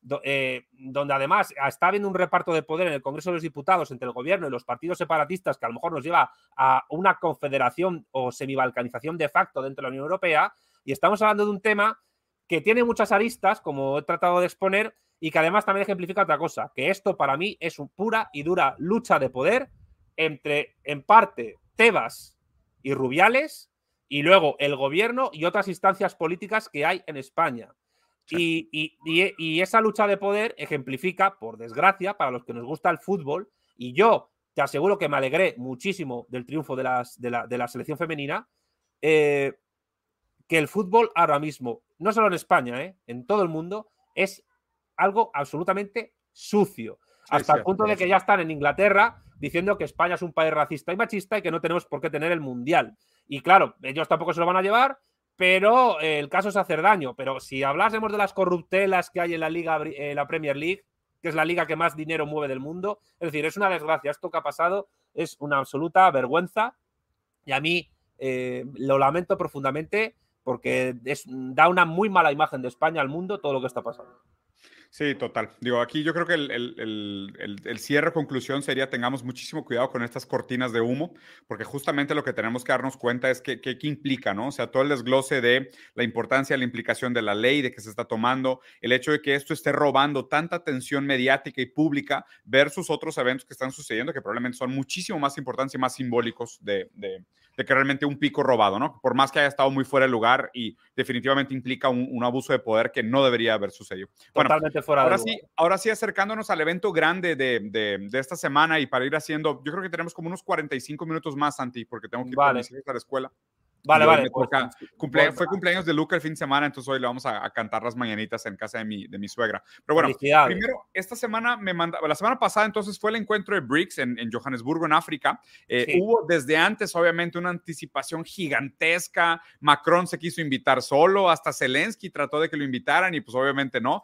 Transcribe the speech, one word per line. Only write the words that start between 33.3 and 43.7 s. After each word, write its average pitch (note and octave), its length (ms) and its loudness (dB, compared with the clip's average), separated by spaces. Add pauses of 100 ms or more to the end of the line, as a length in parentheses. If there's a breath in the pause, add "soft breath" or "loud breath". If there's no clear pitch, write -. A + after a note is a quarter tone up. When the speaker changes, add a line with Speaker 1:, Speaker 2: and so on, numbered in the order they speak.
Speaker 1:
y B2 180 -10
yo G3 360 4 (220)
te C#3+ 100 0
aseguro E3 360 0
que E3 100 0
me C#3+ 80 -2
alegré C#3+ 400 2
muchísimo C3 720 -8
del B2 160 -10
triunfo C#3 320 -8
de C3 60 -4
las, B2+ 380 -4
de A#2+ 100 -6
la, A#2+ 160 -4
de B2 100 -6
la A#2+ 120 -4
selección C3+ 280 -10
femenina, D#3 500 -6 (540)
eh, D3 540 2 (920)
que E3 120 2
el D3 100 0
fútbol G#3 460 2
ahora D#3 240 4
mismo, C#3 440 -8 (160)
no G3 140 0
solo G#3+ 140 4
en F#3 80 2
España, C3+ 480 0
eh, F#3 140 -14 (100)
en B2 200 -12
todo G#3 160 2
el F3+ 60 2
mundo, E3+ 400 -8 (260)